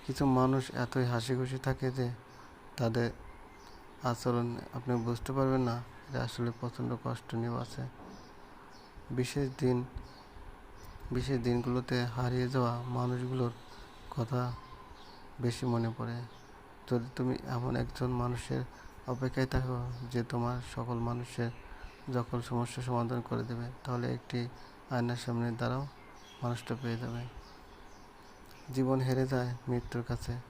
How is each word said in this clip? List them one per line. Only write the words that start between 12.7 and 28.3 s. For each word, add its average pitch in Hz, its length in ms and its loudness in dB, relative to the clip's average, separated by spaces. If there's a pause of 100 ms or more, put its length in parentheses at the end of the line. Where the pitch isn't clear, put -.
মানুষগুলোর 123 560 2 (600)
কথা 123 280 2 (960)
বেশি 120 320 2
মনে 113 240 4
পড়ে। 117 200 -2 (680)
যদি 120 280 4
তুমি 127 200 2 (220)
এমন 123 200 2
একজন 123 340 2 (120)
মানুষের 123 400 0 (500)
অপেক্ষায় 131 420 2
থাকো 127 240 2 (340)
যে 120 80 4 (120)
তোমার 120 240 2 (180)
সকল 120 220 -2 (120)
মানুষের 120 420 0 (640)
সকল 120 240 2 (120)
সমস্যা 120 320 0
সমাধান 120 460 2
করে 117 200 2
দেবে, 120 180 -4 (160)
তাহলে 123 240 0 (100)
একটি 123 240 -2 (500)
আয়নার 120 340 2
সামনে 117 240 2 (120)
দাঁড়াও, 123 240 2 (580)
মানুষটা 120 380 0
পেয়ে 117 220 0
যাবে। 120 200 -2 (1500)